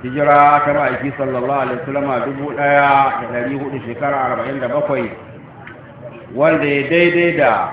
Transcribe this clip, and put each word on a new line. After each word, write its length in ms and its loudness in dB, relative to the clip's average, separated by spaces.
Hijira 600 4
ta 100 0
ma'aiki 420 -2
sallallahu 480 -2
alaihi 160 -6
wasallam 260 -4
dubu 260 -6
ɗaya 400 2
da 120 -8
ɗari 240 -4
hudu, 300 -6
shekara 300 -4
arba'in 440 -4
da 80 -4
bakwai, 420 -2
wanda 320 2
ya 240 0
daidai 480 4
da 140 4